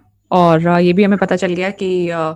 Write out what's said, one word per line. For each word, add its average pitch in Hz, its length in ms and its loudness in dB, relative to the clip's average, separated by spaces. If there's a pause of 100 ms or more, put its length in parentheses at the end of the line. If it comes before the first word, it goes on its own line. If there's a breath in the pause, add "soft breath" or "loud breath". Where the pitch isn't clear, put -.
(320)
और, 170 360 2
अ, 175 120 2
ये 180 140 2
भी 202 100 2
हमें 196 160 2
पता 185 160 -2
चल 180 180 -4
गया 180 160 -6
कि, 185 400 -4
अ, 170 80 -6 (180)